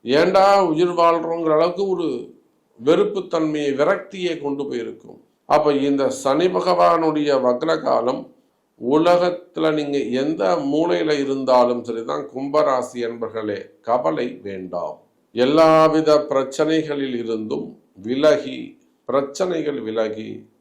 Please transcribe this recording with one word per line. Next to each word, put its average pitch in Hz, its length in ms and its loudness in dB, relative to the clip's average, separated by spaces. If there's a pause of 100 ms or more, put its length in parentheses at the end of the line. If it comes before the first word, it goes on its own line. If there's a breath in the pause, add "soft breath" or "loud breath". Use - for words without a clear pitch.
ஏண்டா 180 400 4 (260)
உயிர் 175 280 0
வாழ்றோங்கிற 165 580 2
அளவுக்கு 175 360 2
ஒரு 175 140 -2 (720)
வெறுப்புத்தன்மையை, 156 1000 0
விரக்தியை 180 640 -2
கொண்டு 143 260 -4
போயிருக்கும். 117 500 -10 (300)
அப்ப 147 240 4 (140)
இந்த 139 160 0 (180)
சனி 147 320 2
பகவானுடைய 170 800 2 (140)
வக்ர 123 280 0 (140)
காலம், 123 340 0 (600)
உலகத்துல 160 1000 2
நீங்க 143 180 -2 (240)
எந்த 160 220 -2 (260)
மூலையில 160 540 0
இருந்தாலும் 127 640 2
சரிதான் 123 440 -6
கும்பராசி 135 760 -2
என்பர்களே, 110 500 -6 (300)
கவலை 123 380 -2 (200)
வேண்டாம். 90 500 -8 (400)
எல்லாவித 156 760 4 (220)
பிரச்சனைகளில் 143 920 -2
இருந்தும் 110 440 -6 (400)
விலகி, 135 500 0 (520)
பிரச்சனைகள் 147 760 -2
விலகி 110 440 -6 (300)